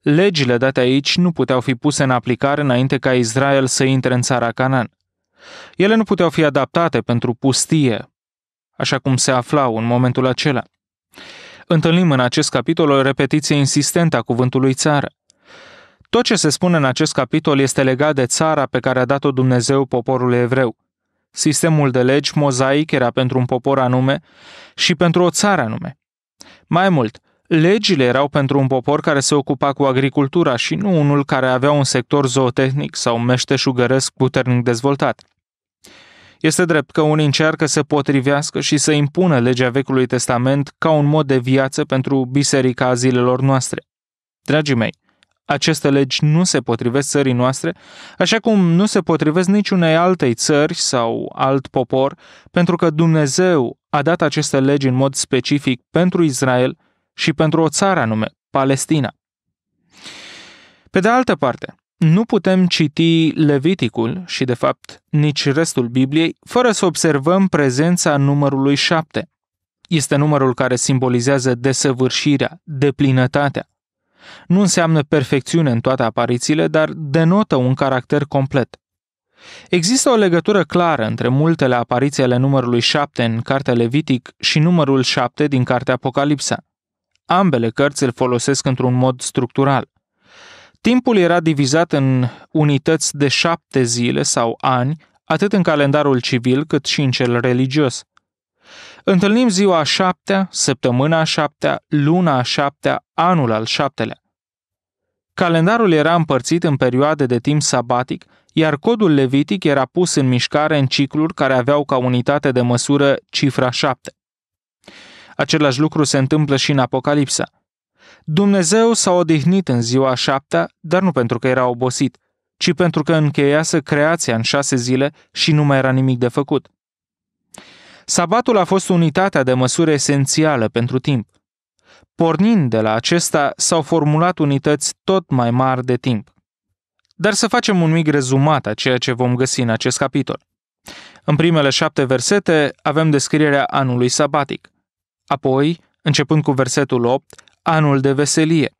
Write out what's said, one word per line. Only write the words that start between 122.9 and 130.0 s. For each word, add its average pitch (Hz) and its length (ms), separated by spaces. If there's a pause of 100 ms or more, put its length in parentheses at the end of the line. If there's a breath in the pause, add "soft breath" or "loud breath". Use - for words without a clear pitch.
că 165 120
încheiase 151 640
creația 147 540
în 113 80
șase 139 340
zile 127 360 (200 soft breath)
și - 200
nu 151 120
mai 139 140
era 131 120
nimic 131 280
de 123 100
făcut. 139 380 (1400 loud breath)
Sabatul 214 520
a 185 80
fost 190 240
unitatea 170 540
de 127 100
măsură 131 380
esențială 139 800